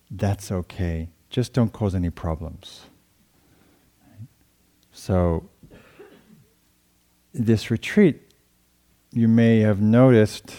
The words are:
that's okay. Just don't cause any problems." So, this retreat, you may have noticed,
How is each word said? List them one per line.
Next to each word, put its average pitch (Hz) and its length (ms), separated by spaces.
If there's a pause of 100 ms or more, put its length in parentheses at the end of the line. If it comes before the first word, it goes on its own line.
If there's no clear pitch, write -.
(100)
that's 101 400
okay. 85 600 (200)
Just - 220
don't 117 200
cause 101 220
any 87 160
problems." 80 760 (2000)
So, 87 580 (1800)
this 113 380
retreat, 143 500 (920)
you 117 160
may 113 320
have 107 200
noticed, 113 800